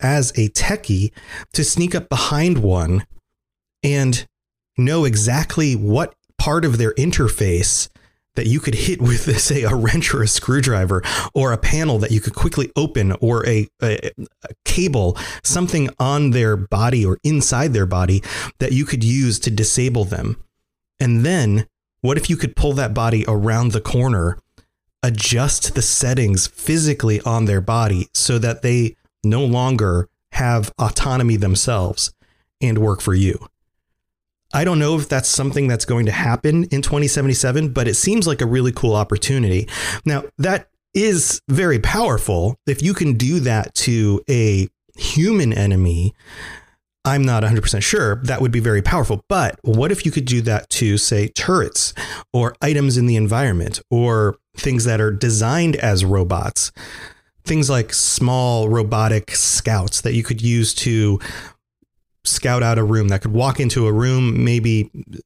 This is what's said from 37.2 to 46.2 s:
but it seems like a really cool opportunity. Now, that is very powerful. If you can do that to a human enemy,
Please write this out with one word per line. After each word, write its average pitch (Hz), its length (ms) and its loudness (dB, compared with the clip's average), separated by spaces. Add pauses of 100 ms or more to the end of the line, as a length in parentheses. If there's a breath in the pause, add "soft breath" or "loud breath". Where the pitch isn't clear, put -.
but 131 180 -2
it 131 80 0
seems 202 320 0
like 147 140 -2
a 127 40 0
really 123 280 0
cool 113 220 0
opportunity. 104 720 0 (380 loud breath)
Now, 147 200 -2 (120)
that 185 300 -2 (260)
is 196 540 0
very 143 320 2
powerful. 113 880 0
If 139 160 -2
you 190 100 2
can 151 200 0
do 127 260 0
that 117 360 -2
to 107 540 2
a 107 380 2 (280)
human 160 580 0
enemy, 92 600 2 (920 loud breath)